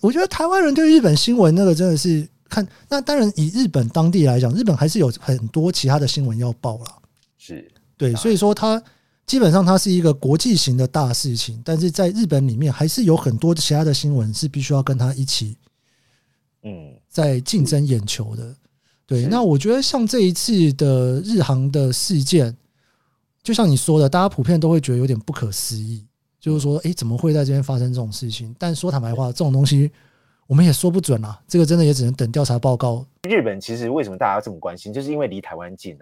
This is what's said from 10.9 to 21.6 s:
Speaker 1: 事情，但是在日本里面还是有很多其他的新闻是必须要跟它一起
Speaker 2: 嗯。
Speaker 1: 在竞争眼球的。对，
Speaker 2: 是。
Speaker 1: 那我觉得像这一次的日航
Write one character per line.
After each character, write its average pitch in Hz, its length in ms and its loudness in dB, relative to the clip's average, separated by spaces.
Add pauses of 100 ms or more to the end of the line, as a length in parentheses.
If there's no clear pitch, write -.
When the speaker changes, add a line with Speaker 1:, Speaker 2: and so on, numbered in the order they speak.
Speaker 1:
事 120 240 -4
情， 113 300 -8
但 160 160 -2
是 175 100 0
在 180 200 0
日 214 160 0
本 139 200 2
里 117 80 0
面 139 160 0
还 147 160 -2
是 220 180 0
有 165 120 4
很 139 180 0
多 165 200 2
其 156 180 -2
他 151 100 2
的 151 120 2
新 147 200 -2
闻 110 200 -2
是 156 120 -4
必 143 140 -6
须 139 140 -2
要 135 80 2
跟 131 160 -2
它 127 160 0
一 135 100 -4
起 110 320 -6 (1080)
Speaker 2:
嗯。 101 280 -16 (160)
Speaker 1:
在 143 320 -2
竞 170 220 0
争 143 240 0
眼 113 200 0
球 110 280 -8
的。 120 220 -14 (480)
对， 123 200 -2
Speaker 2:
是。 143 40 -2
Speaker 1:
那 233 140 0
我 160 160 2
觉 196 120 0
得 262 120 2
像 233 240 0
这 247 140 0
一 180 120 4
次 170 400 2
的 131 480 0
日 202 220 0
航 135 280 0